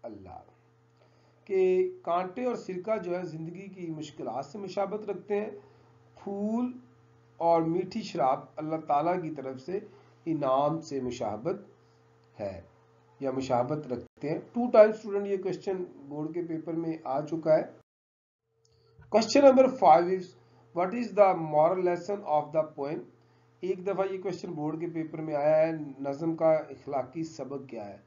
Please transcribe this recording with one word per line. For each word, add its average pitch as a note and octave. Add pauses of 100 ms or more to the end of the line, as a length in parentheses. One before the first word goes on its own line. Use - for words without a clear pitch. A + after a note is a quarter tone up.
Allah। G2 (1080)
कि F#3
कांटे F#3
और A#3+
सिरका F#3
जो F3
है F3+
जिंदगी E3
की F3+
मुश्किलात C3
से -
मुशाबत G3
रखते G3+
हैं, G#3+ (680)
फूल A3 (640)
और E3
मीठी F3+
शराब C#3 (120)
अल्लाह D#3 (120)
ताला D#3+
की D#3+
तरफ C3
से G3 (460)
इनाम D3
से C#3
मुशाबत B2 (720)
है F#2 (540)
या C3+
मुशाबत C3
रखते B2
हैं। F3 (140)
two A#3+
times A3
student G3+
ये G3
question F#3 (240)
board D3+
के E3+
paper D#3+
में D#3+
आ C3+
चुका D#3
है। - (1400)
Question A3+
number C4 (140)
five F3
is, F#3 (420)
what F#3
is A#3
the G3
moral E3
lesson F3+ (140)
of D3
the D#3 (160)
poem? C#3+ (580)
एक F3+
दफा F#3+
ये G3
question F3+
board D#3
के F3 (100)
paper D#3+
में D#3
आया D3+
है, D#3+ (320)
नज़म C#3+
का D#3+ (180)
इखलाकी C#3
सबक C3+
क्या A2+
है? G2+